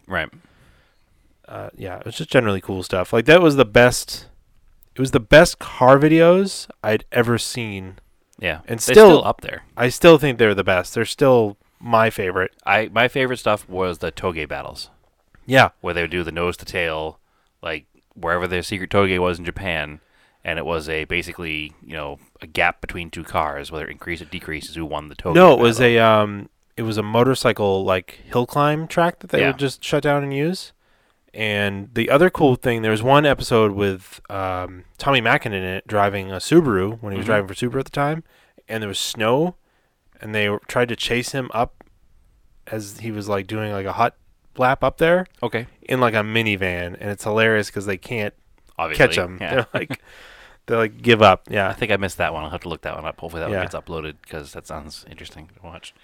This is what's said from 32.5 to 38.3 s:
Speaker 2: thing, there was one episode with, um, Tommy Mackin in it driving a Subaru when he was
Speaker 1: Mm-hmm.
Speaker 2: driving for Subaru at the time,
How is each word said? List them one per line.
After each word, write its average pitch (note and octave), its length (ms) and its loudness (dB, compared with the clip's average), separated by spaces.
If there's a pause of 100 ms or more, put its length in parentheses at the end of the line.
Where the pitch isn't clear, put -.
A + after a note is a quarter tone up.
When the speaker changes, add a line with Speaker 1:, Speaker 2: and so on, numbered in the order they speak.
Speaker 2:
thing, A#2 260 -2
there A2 100 0
was A2 120 -2
one C#3 220 4
episode A#2 480 2
with, G2 560 -6
um, F#2 560 -8 (120)
Tommy C#3 220 2
Mackin A#2 320 2
in F#2+ 120 -4
it F#2 220 -6
driving G2+ 460 0
a F#2+ 60 -8
Subaru A2+ 640 2
when G#2+ 100 -10
he G2 60 -8
was G2 80 -6
Speaker 1:
Mm-hmm. A2 60 -2 (120)
Speaker 2:
driving F#2+ 40 -12
for G2 60 -12
Subaru B2 260 -6
at C3+ 60 -6
the - 60 -18
time, D3+ 320 -4 (460)